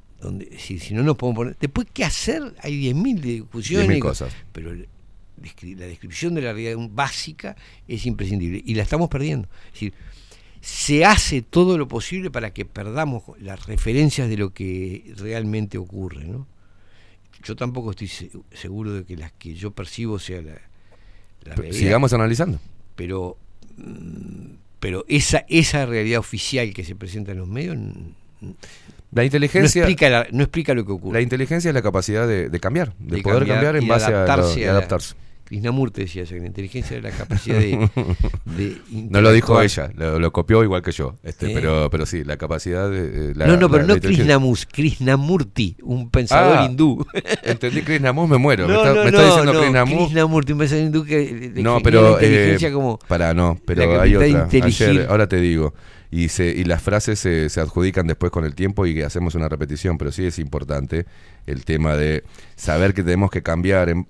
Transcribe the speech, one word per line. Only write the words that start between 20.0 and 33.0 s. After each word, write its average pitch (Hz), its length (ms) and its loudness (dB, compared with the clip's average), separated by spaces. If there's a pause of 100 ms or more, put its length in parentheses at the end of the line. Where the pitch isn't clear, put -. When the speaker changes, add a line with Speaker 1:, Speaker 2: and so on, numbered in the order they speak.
Speaker 1:
sea 90 240 -12
la, 76 100 -18
la 82 60 -20 (840)
Speaker 2:
Pero 78 180 -12
Speaker 1:
realidad. 87 160 -8
Speaker 2:
sigamos 117 340 4
analizando. 117 480 0 (340)
Speaker 1:
Pero, 90 440 -10 (400)
mm, - 800 -16 (220)
pero 95 300 -6
esa, 147 400 0
esa 151 380 2
realidad 117 340 -2
oficial 110 540 -6
que 92 100 -10
se 90 100 -12
presenta 98 380 -12
en 95 60 -8
los 92 100 -10
medios 143 280 -8
n-, 101 180 -10 (480)
n-, 190 120 -16 (580)
Speaker 2:
La 117 120 2
inteligencia 147 560 2
Speaker 1:
no 170 80 6
explica 151 220 4
la, 120 200 4
no 123 120 0
explica 147 320 0
lo 117 100 -2
que 98 80 -8
ocurre. 95 220 -6
Speaker 2:
La 117 80 2
inteligencia 135 480 -2
es 143 40 -2
la 131 60 2
capacidad 104 480 0
de, 92 220 -2
de 85 100 -4
cambiar, 127 380 -2
de - 180 -6